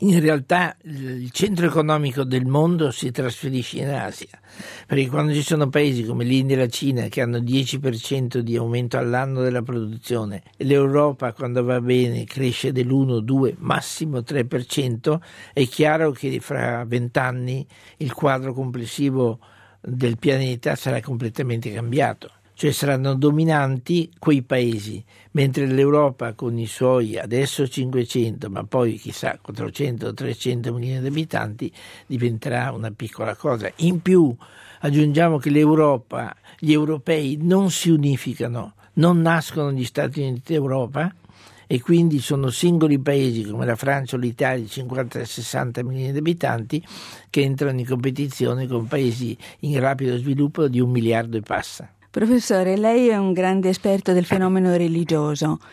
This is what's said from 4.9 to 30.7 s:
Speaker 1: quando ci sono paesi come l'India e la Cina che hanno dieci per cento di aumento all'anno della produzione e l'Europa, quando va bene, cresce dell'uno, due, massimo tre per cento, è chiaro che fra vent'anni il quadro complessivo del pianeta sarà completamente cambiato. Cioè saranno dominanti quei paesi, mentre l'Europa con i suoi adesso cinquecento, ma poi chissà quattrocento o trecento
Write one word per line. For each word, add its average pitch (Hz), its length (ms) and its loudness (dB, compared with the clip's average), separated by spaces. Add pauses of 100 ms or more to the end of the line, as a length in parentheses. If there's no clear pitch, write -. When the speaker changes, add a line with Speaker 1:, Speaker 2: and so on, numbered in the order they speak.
Speaker 1:
quando 151 240 0
ci 147 80 2
sono 151 260 2
paesi 135 380 2
come 120 180 -2
l'India 131 320 2
e 131 40 2
la 127 100 2
Cina 120 400 -2
che 143 100 -4
hanno 120 200 0
dieci 127 400 0
per 131 180 -2
cento 127 440 -4
di 117 140 -2
aumento 120 420 -2
all'anno 127 440 -2
della 123 200 0
produzione 110 840 -6 (120)
e - 80 -6
l'Europa, 139 720 2
quando 123 320 -2
va 123 160 0
bene, 120 420 2
cresce 131 480 -4
dell'uno, 127 480 2
due, 131 380 2
massimo - 640 -4
tre 131 220 -2
per 123 200 -4
cento, 139 560 -2 (300)
è 135 160 2
chiaro 151 440 2
che 131 280 -4
fra 120 460 -4
vent'anni 127 840 -2 (300)
il 135 160 -6
quadro 135 400 0
complessivo 127 840 -2 (420)
del 123 360 -2
pianeta 135 600 0
sarà 127 240 -2
completamente 117 720 -4
cambiato. 117 580 -2 (280)
Cioè 147 140 2
saranno 139 420 0
dominanti 147 1040 2
quei 143 220 2
paesi, 113 600 -2 (300)
mentre 139 340 2
l'Europa 135 680 2
con 117 240 -4
i 113 100 -2
suoi 120 500 2
adesso 135 480 -2
cinquecento, 123 840 -2
ma 101 160 -8
poi 117 300 0
chissà - 460 -8
quattrocento 113 680 -6
o 110 60 -8
trecento 120 600 -4